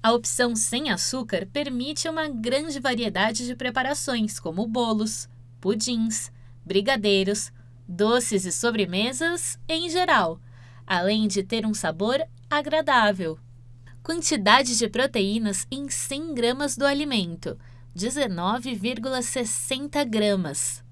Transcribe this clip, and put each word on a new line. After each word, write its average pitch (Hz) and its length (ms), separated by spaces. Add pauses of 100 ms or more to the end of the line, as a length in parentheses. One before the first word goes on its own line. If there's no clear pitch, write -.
A 226 100
opção 240 420
sem 247 360
açúcar 196 600
permite 285 560
uma 320 200
grande 269 500
variedade 226 680
de 240 120
preparações, 247 800
como 180 260
bolos, 220 640 (320)
pudins, 220 680 (340)
brigadeiros, 202 840 (380)
doces 208 560
e 175 80
sobremesas 233 1040 (100)
em 330 220
geral, 277 500 (460)
além 202 400
de 190 160
ter 220 240
um 214 80
sabor 202 480 (260)
agradável. 262 880 (640)
Quantidade 247 760
de 233 100
proteínas 220 840
em 277 180
cem 302 440
gramas 254 420
do 277 100
alimento, 233 720 (340)
dezenove 233 840
vírgula 247 460
sessenta 269 840
gramas. 208 880